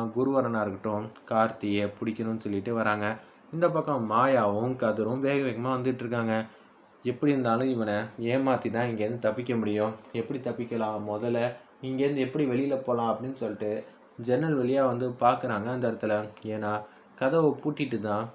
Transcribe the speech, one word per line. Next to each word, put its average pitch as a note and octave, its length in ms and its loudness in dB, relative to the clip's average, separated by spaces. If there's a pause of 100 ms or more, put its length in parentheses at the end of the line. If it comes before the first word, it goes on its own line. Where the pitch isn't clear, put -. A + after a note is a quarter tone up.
(100)
குருவரனா B2 500 2
இருக்கட்டும், G#2 460 -2 (180)
கார்த்தியை A2 640 2
பிடிக்கணும்னு A2+ 540 -4
சொல்லிட்டு G2+ 340 -2
வராங்க. G#2+ 320 0 (460)
இந்த E3 160 2
பக்கம் D3+ 380 0
மாயாவும் A#2 680 4
கதிரும் A2 440 0
வேக C#3 220 2
வேகமா B2 280 -2
வந்துட்டு B2+ 320 -2
இருக்காங்க. A2+ 320 0 (680)
எப்படி B2+ 280 2
இருந்தாலும் B2 360 2
இவனை A2 280 0 (260)
ஏமாத்தி B2 480 2
தான் A#2 180 0
இங்கேருந்து A2+ 300 -2
தப்பிக்க A#2+ 380 0
முடியும். G#2+ 360 0 (200)
எப்படி A#2+ 260 -4
தப்பிக்கலாம், A2+ 680 -4
முதல்ல A#2 360 0 (400)
இங்கேருந்து C3+ 420 0
எப்படி D3 220 0
வெளியில C3+ 360 2
போலாம் A#2 280 0
அப்படின்னு B2 240 -4
சொல்லிட்டு G#2+ 360 -4 (480)
ஜன்னல் C3+ 400 2
வழியா C3 280 2
வந்து B2 220 -2 (120)
பார்க்குறாங்க A#2+ 480 2
அந்த B2 180 -2
இடத்துல. A2 300 0 (280)
ஏன்னா G#2+ 280 -4 (460)
கதவை D3+ 340 4
பூட்டிட்டு B2 480 -4
தான் G#2 240 -2 (100)